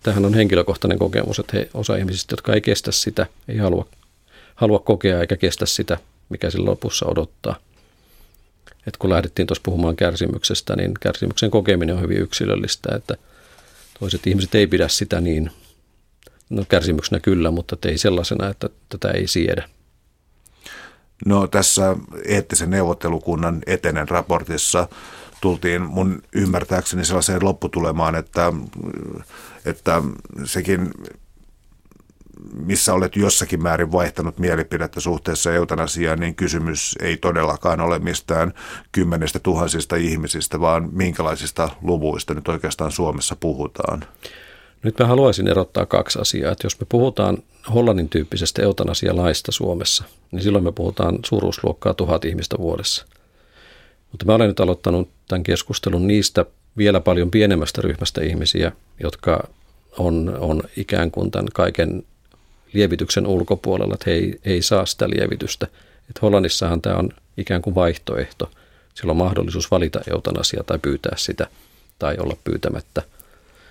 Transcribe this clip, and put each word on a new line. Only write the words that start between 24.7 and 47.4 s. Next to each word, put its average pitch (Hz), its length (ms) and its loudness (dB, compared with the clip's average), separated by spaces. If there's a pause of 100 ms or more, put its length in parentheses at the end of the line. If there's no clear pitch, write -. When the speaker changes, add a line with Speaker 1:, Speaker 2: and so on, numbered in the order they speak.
Speaker 2:
tultiin 87 400 0
mun 92 400 -2 (120)
ymmärtääkseni 92 720 0
sellaiseen 90 400 2
lopputulemaan, 82 680 0
että, 85 380 0 (1120)
että 85 360 0 (440)
sekin, 92 460 -2 (1600)
missä 90 400 0
olet 92 220 2
jossakin 98 480 2
määrin 82 280 2
vaihtanut 85 480 0
mielipidettä 82 600 -2
suhteessa 85 540 -2
eutanasiaan, 82 640 0
niin 85 160 -2
kysymys 80 640 -2
ei 82 180 -2
todellakaan 82 640 0
ole 82 180 0
mistään 82 540 -2 (380)
kymmenestä 85 480 0
tuhansista 82 560 -2
ihmisistä, 80 640 -2
vaan 82 320 2
minkälaisista 80 760 -2 (120)
luvuista 78 520 -2
nyt 76 140 -8
oikeastaan 78 440 -4
Suomessa 76 480 -2
puhutaan? 73 640 -4 (800)
Speaker 1:
Nyt 110 160 0
mä 123 60 4
haluaisin 117 420 4
erottaa 92 380 2
kaksi - 340 0
asiaa. - 320 -2
Että - 140 -4
jos - 140 -6
me - 100 -6
puhutaan 117 480 2 (360)